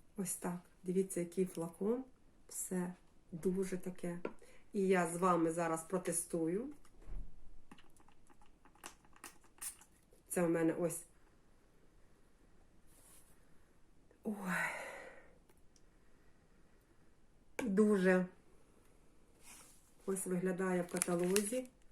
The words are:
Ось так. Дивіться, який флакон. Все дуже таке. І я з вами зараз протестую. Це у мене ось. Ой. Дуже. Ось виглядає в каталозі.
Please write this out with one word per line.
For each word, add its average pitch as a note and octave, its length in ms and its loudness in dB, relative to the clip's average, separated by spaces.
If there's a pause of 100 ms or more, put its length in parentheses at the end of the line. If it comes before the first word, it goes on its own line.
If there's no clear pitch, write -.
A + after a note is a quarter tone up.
(180)
Ось F#3 160 -2
так. F3+ 240 -4 (300)
Дивіться, F#3 320 2
який F3 260 0
флакон. F#3+ 580 -2 (460)
Все F3+ 440 -4 (380)
дуже F#3 460 -2
таке. F3+ 420 -6 (540)
І F#3+ 140 2
я F3+ 200 6
з E3+ 100 -2
вами E3+ 340 4
зараз D#3+ 320 0
протестую. F3+ 840 -2 (3750)
Це F3+ 140 2
у E3+ 60 4
мене E3 300 4
ось. E3 200 0 (3250)
Ой. A3 100 -4 (3250)
Дуже. F#3+ 640 6 (1800)
Ось F#3+ 200 -2
виглядає F#3 560 0
в F3 100 -4
каталозі. F#3+ 720 2 (280)